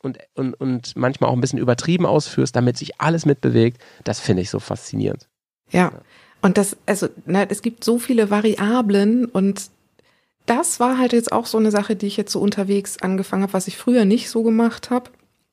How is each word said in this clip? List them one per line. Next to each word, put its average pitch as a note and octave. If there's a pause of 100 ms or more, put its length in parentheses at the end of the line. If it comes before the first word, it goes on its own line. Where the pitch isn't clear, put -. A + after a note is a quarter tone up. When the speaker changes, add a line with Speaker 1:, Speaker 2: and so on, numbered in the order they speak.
Speaker 1:
und, C3 (160)
und, C3
und B2+
manchmal B2+
auch B2+
ein B2
bisschen C3+
übertrieben B2+
ausführst, C3
damit B2
sich -
alles E3
mitbewegt. A#2+ (240)
Das A2
finde F#2
ich G#2
so G#2
faszinierend. - (420)
Speaker 2:
Ja. F3+
Speaker 1:
Ja. - (400)
Speaker 2:
Und F#3+
das, G3
also, G3+ (180)
ne, F#3+
es G#3
gibt -
so A#3
viele A3+
Variablen G#3+
und G3 (760)
das C4
war B3+
halt B3+
jetzt A#3
auch A#3
so A3
eine G#3+
Sache, G#3
die G3+
ich G3+
jetzt G3+
so -
unterwegs G3+
angefangen F#3+
habe, G3
was F#3+
ich -
früher A#3+
nicht A3+
so A3+
gemacht A3+
habe. B3 (440)